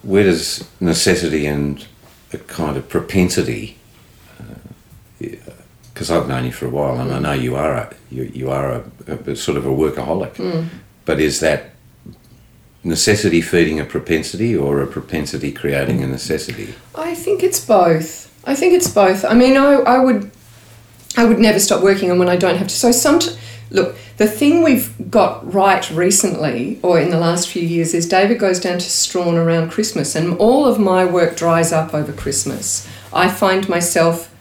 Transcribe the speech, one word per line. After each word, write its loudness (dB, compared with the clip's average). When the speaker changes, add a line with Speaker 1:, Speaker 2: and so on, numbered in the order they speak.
Speaker 1:
where 2
does 0
necessity 0
and -4
a -12
kind -6
of -10
propensity, 0
uh, -20
'cause -10
I've 0
known -4
you -6
for -10
a -6
while -2
and -4
I -4
Speaker 2:
Mm. -2
Speaker 1:
know -2
you -2
are -2
a, -6
you, -10
you -6
are -2
a, -8
a, -10
a -6
sort -4
of -4
a -2
workaholic. -2
Speaker 2:
Mm. -4
Speaker 1:
But 0
is 0
that -2
necessity 2
feeding 2
a -4
propensity -2
or 0
a -2
propensity -6
creating -2
a -4
necessity? -6
Speaker 2:
I -6
think -2
it's 0
both. 2
I 0
think 2
it's 2
both. 2
I 2
mean, 6
I, 6
I 4
would, 2
I 6
would 4
never 4
stop 2
working 4
on 2
when 4
I 2
don't 2
have -4
to. -8
So 2
some 4
t-, -2
look, 0
the 4
thing 2
we've 2
got 0
right 2
recently, -2
or 4
in 2
the 2
last 0
few -4
years, -2
is -2
David 2
goes 0
down -4
to -6
Strahan -2
around 0
Christmas, -4
and -2
all 4
of 2
my 2
work 0
dries 2
up -2
over -4
Christmas. -6
I 2
find 0
myself 0